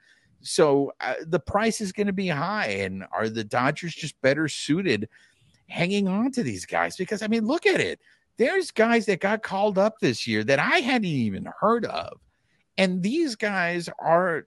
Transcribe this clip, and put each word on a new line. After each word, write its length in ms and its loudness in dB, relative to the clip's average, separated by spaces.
So, 580 2
uh, 140 -2
the 140 0
price 400 0
is 100 -6
gonna 220 -2
be 160 -2
high, 400 -2
and 420 -4
are 180 -2
the 140 -4
Dodgers 520 -2
just 260 -12
better 260 4
suited 640 0
hanging 400 0
on 260 0
to 120 -2
these 220 -6
guys? 300 -2
Because, 260 -6
I 40 -4
mean, 200 0
look 200 0
at 140 4
it. 180 -2
There's 340 0
guys 360 2
that 120 2
got 240 0
called 340 0
up 220 2
this 300 0
year 160 2
that 160 4
I 180 2
hadn't 280 0
even 420 -2
heard 260 2
of. 340 -8
And 260 2
these 320 0
guys 540 -2
are 480 2